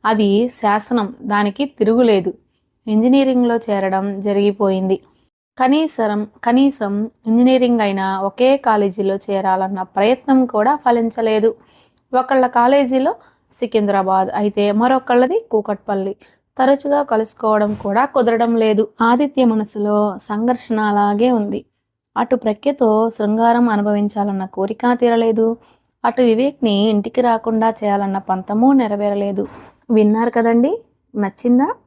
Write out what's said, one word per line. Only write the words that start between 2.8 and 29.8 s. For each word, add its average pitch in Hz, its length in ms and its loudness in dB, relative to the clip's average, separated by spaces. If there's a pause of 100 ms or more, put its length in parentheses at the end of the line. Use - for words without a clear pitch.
ఇంజనీరింగ్లో 247 680 2
చేరడం 196 680 -4
జరిగిపోయింది. 196 800 0 (580)
కనీసం, 254 720 0 (160)
కనీసం 233 680 0 (180)
ఇంజనీరింగ్ 247 520 2
అయినా 190 420 -2
ఒకే 247 360 0
కాలేజీలో 202 580 0
చేరాలన్న 190 680 -2
ప్రయత్నం 254 640 0
కూడా 240 300 0
ఫలించలేదు. 226 800 0 (580)
ఒకళ్ళ 254 340 2
కాలేజీలో 262 680 2 (380)
సికింద్రాబాద్ 196 800 0
అయితే 208 380 -2
మరొకళ్ళది 254 800 0
కూకట్పల్లి. 202 640 -4 (440)
తరచుగా 285 440 2
కలుసుకోవడం 214 680 -2
కూడా 208 320 -2
కుదరడం 233 500 0
లేదు. 220 320 2 (140)
ఆదిత్య 254 440 2
మనసులో 208 720 -2
సంఘర్షణ 226 640 -4
అలాగే 208 520 0
ఉంది. 208 340 -4 (520)
అటు 240 180 0
ప్రఖ్యతో 226 720 0
శృంగారం 226 600 0
అనుభవించాలన్న 208 760 -2
కోరిక 196 340 -6 (140)
తీరలేదు, 226 640 0 (480)
అటు 240 160 0
వివేక్ని 226 680 0
ఇంటికి 214 320 -2
రాకుండా 226 480 0
చేయాలన్న 202 480 -2
పంతమూ 208 560 0
నెరవేరలేదు. 202 720 -2 (420)